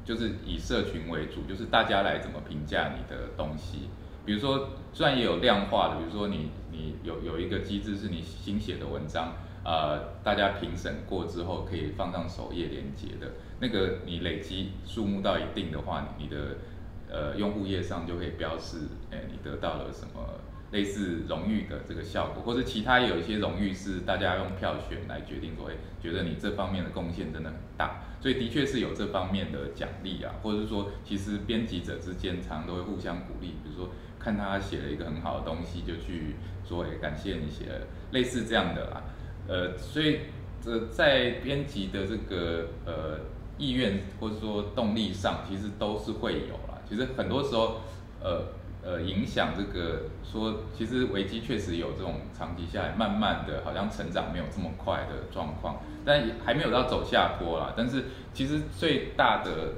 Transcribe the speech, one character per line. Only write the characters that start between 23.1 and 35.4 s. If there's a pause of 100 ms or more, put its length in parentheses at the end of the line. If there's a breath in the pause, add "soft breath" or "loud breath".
一
些
荣
誉
是
大
家
用
票
选
来
决
定
说，
哎， (280 loud breath)
觉
得
你
这
方
面
的
贡
献
真
的
很 (180)
大， (180 loud breath)
所
以
的
确
是
有
这
方
面
的
奖 (140)
励
啊，
或
者
是
说， (140 loud breath)
其
实
编
辑
者
之
间
常
常
都
会
互
相
鼓
励，
比
如
说 (260 loud breath)
看
他
写
了
一
个
很
好
的